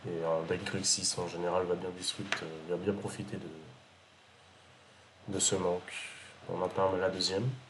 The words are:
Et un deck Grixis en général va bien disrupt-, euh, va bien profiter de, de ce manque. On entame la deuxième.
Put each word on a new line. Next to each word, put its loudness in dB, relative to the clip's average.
Et -2
un 4
deck 0
Grixis 2
en 0
général 2
va 4
bien -2
disrupt-, -4
euh, -8
va 2
bien 2
profiter -4
de, -14
de 0
ce 4
manque. 0
On 0
entame 4
la 4
deuxième. 2